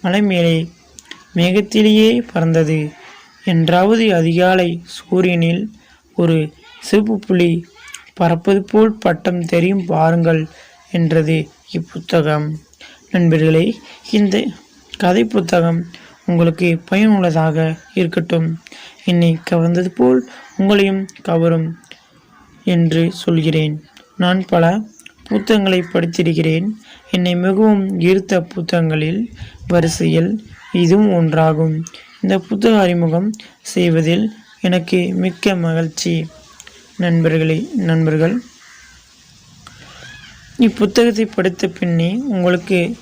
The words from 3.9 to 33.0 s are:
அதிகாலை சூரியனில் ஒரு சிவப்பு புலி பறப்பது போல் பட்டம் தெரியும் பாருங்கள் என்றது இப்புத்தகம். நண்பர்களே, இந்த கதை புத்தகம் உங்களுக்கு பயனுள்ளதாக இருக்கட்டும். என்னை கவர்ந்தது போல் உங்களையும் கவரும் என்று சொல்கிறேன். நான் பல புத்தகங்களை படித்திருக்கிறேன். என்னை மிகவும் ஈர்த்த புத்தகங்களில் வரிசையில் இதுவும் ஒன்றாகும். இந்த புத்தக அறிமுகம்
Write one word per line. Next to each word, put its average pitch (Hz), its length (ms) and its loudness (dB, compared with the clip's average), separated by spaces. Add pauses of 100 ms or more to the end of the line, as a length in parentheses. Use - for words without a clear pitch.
அதிகாலை 175 500 2 (260)
சூரியனில் 175 680 0 (560)
ஒரு 165 200 2 (500)
சிவப்பு 214 380 0
புலி 175 260 2 (680)
பறப்பது 180 520 0
போல் 220 320 4
பட்டம் 180 380 -2 (100)
தெரியும் 180 400 0
பாருங்கள் 165 500 2 (560)
என்றது 160 400 0 (420)
இப்புத்தகம். 156 680 -2 (680)
நண்பர்களே, 160 520 2 (540)
இந்த 202 220 0 (600)
கதை 190 200 2 (120)
புத்தகம் 170 460 0 (500)
உங்களுக்கு 170 400 2 (180)
பயனுள்ளதாக 180 680 2 (420)
இருக்கட்டும். 165 500 -2 (600)
என்னை 170 200 2 (200)
கவர்ந்தது 170 480 0
போல் 254 220 4 (400)
உங்களையும் 196 420 2 (260)
கவரும் 165 400 0 (1040)
என்று 165 280 2 (180)
சொல்கிறேன். 156 560 -2 (460)
நான் 180 180 0 (100)
பல 175 140 2 (640)
புத்தகங்களை 202 520 0 (140)
படித்திருக்கிறேன். 170 720 -2 (500)
என்னை 180 180 0 (100)
மிகவும் 202 400 2 (240)
ஈர்த்த 190 340 2 (120)
புத்தகங்களில் 165 680 -2 (520)
வரிசையில் 165 560 0 (520)
இதுவும் 196 380 4
ஒன்றாகும். 160 560 2 (460)
இந்த 196 140 0 (120)
புத்தக 220 260 2 (100)
அறிமுகம் 175 460 0 (440)